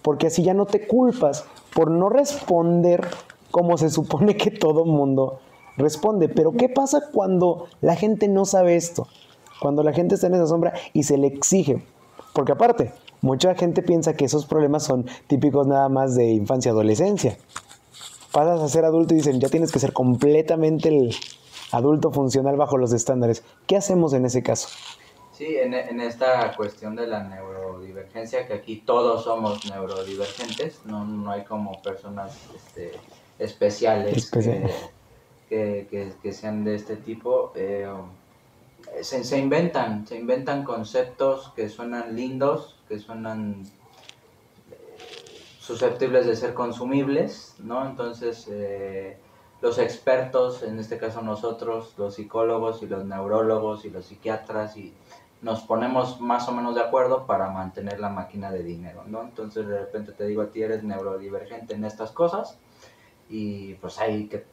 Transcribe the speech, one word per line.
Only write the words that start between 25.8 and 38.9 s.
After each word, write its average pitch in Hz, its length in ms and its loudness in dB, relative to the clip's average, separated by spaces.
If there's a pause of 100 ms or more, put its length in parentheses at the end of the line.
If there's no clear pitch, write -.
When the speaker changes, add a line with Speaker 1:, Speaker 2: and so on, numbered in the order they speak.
Speaker 2:
esta 120 540 0
cuestión 107 400 -8
de 117 100 -4
la 107 180 -6
neurodivergencia, 95 1200 -10
que 107 60 -8
aquí 107 300 -10
todos 120 400 2
somos 107 420 -4
neurodivergentes, 98 1200 -8
no, 104 180 -8
no 104 240 -8
hay 101 140 -8
como 101 380 -10
personas, 98 500 -12 (240)
este, - 360 -16 (460)
especiales 104 800 0
Speaker 1:
Especial. 117 460 0 (840)
Speaker 2:
que, 104 400 -4
que, - 40 -
que, 98 220 -8 (100)
que 98 100 -6
sean 107 300 -6
de 107 100 -2
este 104 220 -8
tipo, 120 600 -2
eh, 98 300 -4 (1160)